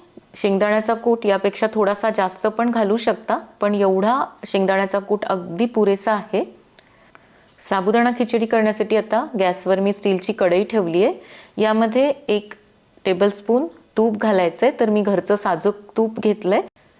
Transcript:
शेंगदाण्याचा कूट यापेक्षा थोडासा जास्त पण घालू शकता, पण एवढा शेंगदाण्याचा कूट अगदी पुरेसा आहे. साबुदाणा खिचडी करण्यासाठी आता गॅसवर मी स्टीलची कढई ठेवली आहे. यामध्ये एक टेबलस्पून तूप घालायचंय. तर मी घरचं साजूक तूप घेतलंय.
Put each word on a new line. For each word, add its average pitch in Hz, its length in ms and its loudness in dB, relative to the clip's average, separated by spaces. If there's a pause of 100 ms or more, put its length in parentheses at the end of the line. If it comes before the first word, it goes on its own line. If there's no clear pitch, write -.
(360)
शेंगदाण्याचा 208 580 0
कूट 233 320 0
यापेक्षा 202 480 0
थोडासा 208 360 0
जास्त 214 380 -2
पण 233 240 0
घालू 220 260 0
शकता, 226 400 -2 (220)
पण 208 160 0
एवढा 202 480 2 (240)
शेंगदाण्याचा 196 520 0
कूट 202 260 -4
अगदी 180 400 -2
पुरेसा 214 480 0
आहे. 202 300 -4 (1160)
साबुदाणा 214 580 0
खिचडी 226 280 0
करण्यासाठी 220 500 0
आता 214 300 0 (140)
गॅसवर 185 400 0
मी 196 140 2
स्टीलची 196 400 -2
कढई 185 300 2
ठेवली 185 400 0
आहे. 320 100 2 (440)
यामध्ये 220 540 2 (160)
एक 208 260 -2 (520)
टेबलस्पून 202 600 0 (320)
तूप 220 200 2
घालायचंय. 196 640 2
तर 220 100 2
मी 208 120 2
घरचं 196 340 0
साजूक 202 400 0 (220)
तूप 220 220 -2
घेतलंय. 208 420 0 (380)